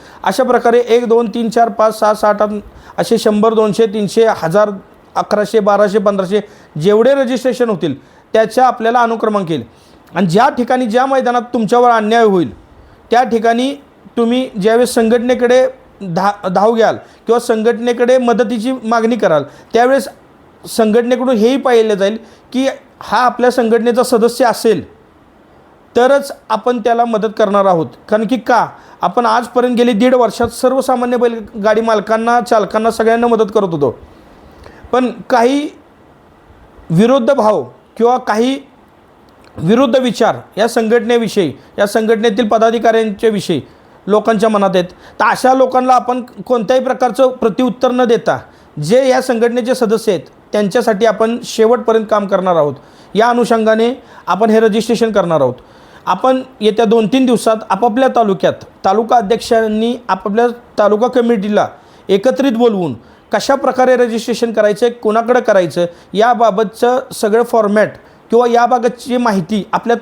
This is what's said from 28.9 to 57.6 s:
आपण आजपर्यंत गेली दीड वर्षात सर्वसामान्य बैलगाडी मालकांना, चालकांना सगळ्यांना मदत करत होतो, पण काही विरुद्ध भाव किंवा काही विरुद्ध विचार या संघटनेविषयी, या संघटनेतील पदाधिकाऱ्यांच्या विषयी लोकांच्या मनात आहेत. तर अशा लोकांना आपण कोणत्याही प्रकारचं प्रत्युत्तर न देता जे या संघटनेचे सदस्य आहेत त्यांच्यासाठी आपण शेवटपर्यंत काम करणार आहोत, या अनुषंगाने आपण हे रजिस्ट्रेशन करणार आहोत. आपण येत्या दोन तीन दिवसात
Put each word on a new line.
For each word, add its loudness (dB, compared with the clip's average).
आपण 0
आजपर्यंत 0
गेली 2
दीड 2
वर्षात 0
सर्वसामान्य -2
बैलगाडी -2
मालकांना, 0
चालकांना 0
सगळ्यांना 0
मदत 2
करत 0
होतो, -2
पण 0
काही 0
विरुद्ध 2
भाव 0
किंवा 2
काही -2
विरुद्ध 2
विचार 0
या 0
संघटनेविषयी, 0
या 2
संघटनेतील 0
पदाधिकाऱ्यांच्या 0
विषयी -4
लोकांच्या 0
मनात 0
आहेत. 2
तर -8
अशा 2
लोकांना 0
आपण -2
कोणत्याही -2
प्रकारचं 0
प्रत्युत्तर -2
न 0
देता 0
जे 2
या 2
संघटनेचे -2
सदस्य -2
आहेत -4
त्यांच्यासाठी 0
आपण 0
शेवटपर्यंत 0
काम 0
करणार 0
आहोत, 0
या 2
अनुषंगाने 0
आपण 0
हे 4
रजिस्ट्रेशन 0
करणार 0
आहोत. 0
आपण 0
येत्या 2
दोन 2
तीन 2
दिवसात 0